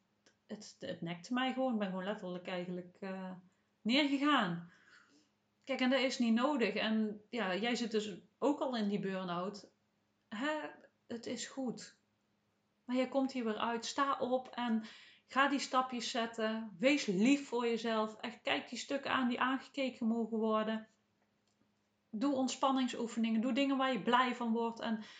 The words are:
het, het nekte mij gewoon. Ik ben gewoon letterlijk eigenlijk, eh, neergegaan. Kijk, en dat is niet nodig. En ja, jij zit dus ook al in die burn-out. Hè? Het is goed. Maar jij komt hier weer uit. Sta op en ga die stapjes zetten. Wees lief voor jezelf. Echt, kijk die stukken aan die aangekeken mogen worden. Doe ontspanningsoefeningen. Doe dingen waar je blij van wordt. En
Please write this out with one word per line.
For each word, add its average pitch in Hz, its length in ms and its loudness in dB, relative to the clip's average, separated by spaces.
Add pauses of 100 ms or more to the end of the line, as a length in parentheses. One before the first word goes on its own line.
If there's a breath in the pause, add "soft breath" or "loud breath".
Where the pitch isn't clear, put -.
(480)
het, - 320 -14
het - 220 -8
nekte 175 320 -6
mij 254 200 0
gewoon. 254 200 0
Ik 220 60 0
ben 202 80 -2
gewoon 185 160 -4
letterlijk 185 440 -6
eigenlijk, 180 520 -6
eh, 190 320 -8 (500 soft breath)
neergegaan. 262 880 2 (920 loud breath)
Kijk, 262 160 -4
en 254 100 4
dat 262 100 4
is 247 200 0
niet 233 140 6
nodig. 220 400 2
En 214 560 0
ja, 196 260 -2
jij 233 200 0
zit 220 160 -2
dus 208 260 -2 (220)
ook 285 200 2
al 262 160 -2
in 208 140 0
die 202 100 0
burn-out. 185 720 -4 (560)
Hè? 285 300 -4 (500)
Het 233 180 -8
is - 220 -6
goed. - 520 -8 (840)
Maar 247 120 -4
jij 254 120 2
komt 262 240 0
hier 254 120 -2
weer 220 140 0
uit. 233 280 -2
Sta 277 340 0
op 254 280 0
en 226 360 0 (440 loud breath)
ga 269 200 4
die 277 120 2
stapjes 254 520 0
zetten. 220 680 -2
Wees 285 260 4
lief 226 420 6
voor 240 200 0
jezelf. 226 480 0
Echt, - 260 -10
kijk 277 280 -2
die 240 80 -8
stukken 277 340 -2
aan 254 160 4
die 240 120 0
aangekeken 262 680 -2
mogen 226 300 0
worden. 220 500 0 (1200)
Doe 262 240 0
ontspanningsoefeningen. 247 1080 0
Doe 254 120 2
dingen 277 240 4
waar 262 140 2
je 226 100 0
blij 247 340 4
van 233 160 -2
wordt. 233 280 0
En 220 240 -2 (160 loud breath)